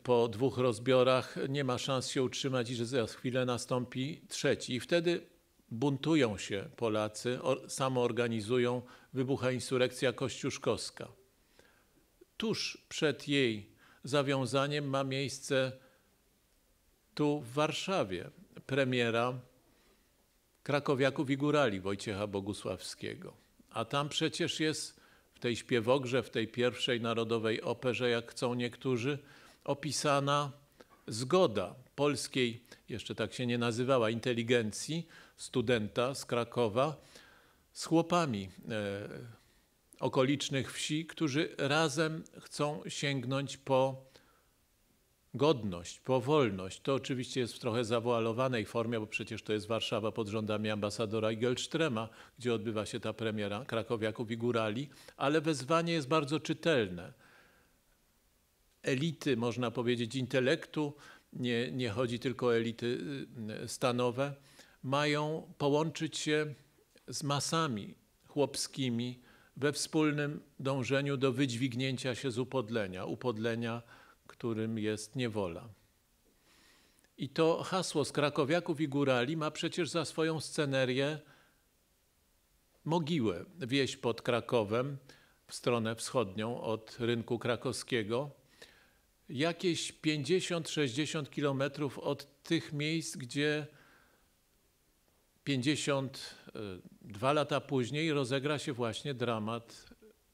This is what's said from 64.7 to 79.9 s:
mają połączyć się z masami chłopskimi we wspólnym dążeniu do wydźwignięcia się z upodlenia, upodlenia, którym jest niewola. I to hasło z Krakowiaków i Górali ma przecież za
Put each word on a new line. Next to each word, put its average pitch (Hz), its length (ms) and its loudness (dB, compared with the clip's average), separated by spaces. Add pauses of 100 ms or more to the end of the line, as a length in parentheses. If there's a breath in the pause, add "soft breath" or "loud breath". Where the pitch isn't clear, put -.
mają 147 720 0
połączyć 147 600 0
się 151 360 0 (540)
z 131 160 -8
masami 143 720 0 (320)
chłopskimi 123 920 0 (360 loud breath)
we 143 160 2
wspólnym 147 680 0 (180)
dążeniu 135 580 0
do 131 140 4
wydźwignięcia 127 840 0
się 135 160 -2
z 110 80 -2
upodlenia, 110 640 -2
upodlenia, 117 760 -2 (480 loud breath)
którym 113 500 -2
jest 107 360 -2
niewola. 107 540 -2 (1500 soft breath)
I 139 120 -6
to 165 340 4
hasło 165 420 0
z - 60 -8
Krakowiaków 151 720 2
i 151 60 0
Górali 135 500 2
ma 151 140 -2
przecież 160 380 -4
za 165 160 -2